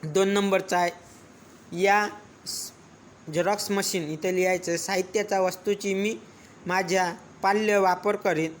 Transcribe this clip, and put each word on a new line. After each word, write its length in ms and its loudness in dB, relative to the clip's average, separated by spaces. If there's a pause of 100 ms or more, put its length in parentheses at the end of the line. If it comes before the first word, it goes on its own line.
दोन 200 2
नंबरचा 500 2
आहे, 140 2 (880)
या 260 4 (380)
स-, 260 -8 (640)
झेरॉक्स 380 0
मशीन 320 -2
इथे 320 -4
लिहायचं, 420 0
साहित्याचा 640 -2
वस्तूची 540 -2
मी 240 -2 (480)
माझ्या 480 0 (300)
पाल्य 340 2
वापर 380 2
करेन 460 0